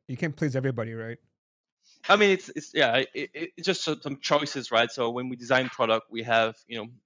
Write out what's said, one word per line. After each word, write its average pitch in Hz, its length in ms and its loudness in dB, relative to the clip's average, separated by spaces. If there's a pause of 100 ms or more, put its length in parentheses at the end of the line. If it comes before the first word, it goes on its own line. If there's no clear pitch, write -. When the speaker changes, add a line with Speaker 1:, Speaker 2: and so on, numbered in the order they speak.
Speaker 1:
you 127 80 -10
can't 156 200 -4
please 143 200 -2
everybody, 120 380 -2
right? 113 240 -10 (920)
Speaker 2:
I 196 80 8
mean, 208 140 8
it's, 185 260 0
it's, 147 200 -10
yeah, 127 220 4
it, 135 180 0
it, 147 420 -8
it's 170 80 -12
just 185 180 0
so-, 151 160 -4
some 139 220 -10
choices, 143 480 -2
right? 117 220 2
So 120 180 -2
when 123 180 -6
we 127 80 -10
design 127 340 2
product, 113 420 0
we 113 100 -8
have, 113 340 2 (120)
you 117 100 -12
know, 107 100 -10 (180)